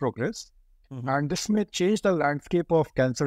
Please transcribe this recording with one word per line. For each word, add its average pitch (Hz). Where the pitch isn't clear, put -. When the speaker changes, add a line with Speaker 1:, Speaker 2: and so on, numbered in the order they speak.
Speaker 1:
progress 127
Speaker 2:
हम्म। 131
Speaker 1:
and 147
this -
may 208
change 196
the 190
landscape 147
of 160
cancer 131